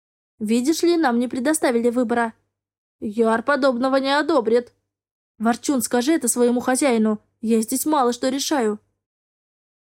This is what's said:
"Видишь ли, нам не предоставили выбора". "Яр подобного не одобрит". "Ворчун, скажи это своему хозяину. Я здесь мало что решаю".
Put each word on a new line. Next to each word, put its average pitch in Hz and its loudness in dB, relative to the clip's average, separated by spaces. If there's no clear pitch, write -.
"Видишь 240 0
ли, 339 2
нам 254 2
не 247 -2
предоставили 254 0
выбора". 233 -2
"Яр 226 0
подобного 269 0
не 269 0
одобрит". 247 0
"Ворчун, 233 0
скажи 247 0
это 320 -2
своему 240 2
хозяину. 233 0
Я 220 0
здесь 262 -4
мало 277 2
что 254 -4
решаю". 254 -2